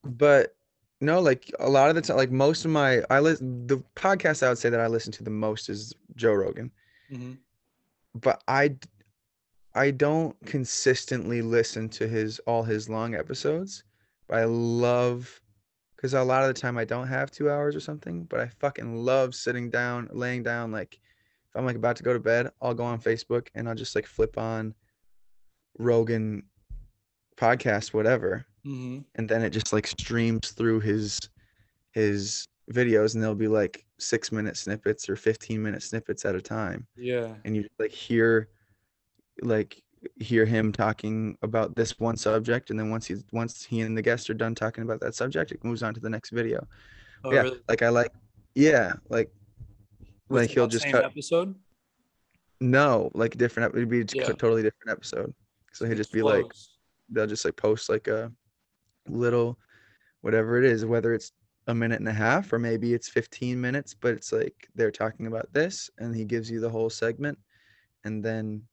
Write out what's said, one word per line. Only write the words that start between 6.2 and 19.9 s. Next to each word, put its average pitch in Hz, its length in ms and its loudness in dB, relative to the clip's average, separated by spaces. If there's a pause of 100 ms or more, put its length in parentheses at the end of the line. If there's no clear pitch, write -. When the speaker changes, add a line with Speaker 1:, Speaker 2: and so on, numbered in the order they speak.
Speaker 1:
Rogan. 101 360 -2 (400)
Speaker 2:
Mm-hmm. 127 220 -14 (800)
Speaker 1:
But - 320 0
I 139 220 4
d-, 131 200 -6 (880)
I 139 160 4
don't 147 460 0 (100)
consistently 123 960 -2
listen 113 480 0
to 113 160 -6
his, 110 340 -2
all 117 220 0
his 110 260 -2
long 113 280 -4
episodes, 156 640 -4 (460)
but 113 100 0
I 113 60 2
love, 120 960 0 (560)
'cause 131 180 -4
a 131 80 4
lot 127 200 4
of 131 120 2
the - 60 -8
time 123 180 -4
I 113 60 0
don't 123 240 -4
have 135 240 -4
two 147 180 0
hours 147 240 -2
or 151 60 -6
something, 170 440 -10
but 139 140 -6
I 120 100 -4 (120)
fucking 117 340 -4 (100)
love 127 300 2
sitting 120 360 -4
down, 120 420 -4